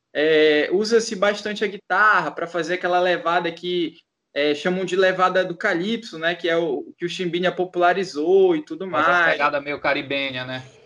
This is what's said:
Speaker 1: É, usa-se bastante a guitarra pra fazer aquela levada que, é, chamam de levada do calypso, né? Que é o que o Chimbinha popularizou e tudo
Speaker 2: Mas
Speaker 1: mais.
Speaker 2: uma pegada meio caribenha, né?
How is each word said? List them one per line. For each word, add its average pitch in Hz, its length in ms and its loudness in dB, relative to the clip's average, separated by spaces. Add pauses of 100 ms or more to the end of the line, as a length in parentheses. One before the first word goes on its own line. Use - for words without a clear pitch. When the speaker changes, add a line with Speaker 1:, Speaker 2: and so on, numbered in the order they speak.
(140)
Speaker 1:
É, 151 580 4
usa-se 220 420 2
bastante 208 520 -2
a - 20 -2
guitarra 190 640 2
pra 170 160 -6
fazer 170 280 -4
aquela 180 240 0
levada 170 520 0
que, 175 460 -4 (360)
é, 147 220 0
chamam 185 300 -2
de 175 100 -4
levada 185 480 2
do 175 140 -6
calypso, 202 600 -4
né? 165 180 -2
Que 175 120 -6
é 165 80 2
o 165 420 -4
que - 60 -8
o 175 60 -6
Chimbinha 175 420 -2
popularizou 180 1040 2
e 151 80 -4
tudo 165 240 -12
Speaker 2:
Mas 156 180 0
Speaker 1:
mais. 175 120 4
Speaker 2:
uma 165 140 2
pegada 147 280 0
meio 143 220 -6
caribenha, 139 640 -4
né? 127 180 -10 (220)